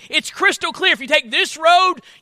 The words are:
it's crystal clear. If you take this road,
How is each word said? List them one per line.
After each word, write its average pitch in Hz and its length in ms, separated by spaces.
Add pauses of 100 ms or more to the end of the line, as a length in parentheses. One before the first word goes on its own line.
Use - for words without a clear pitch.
it's - 220
crystal 359 420
clear. 359 200
If 226 80
you 262 60
take 269 240
this 320 260
road, 349 460 (200)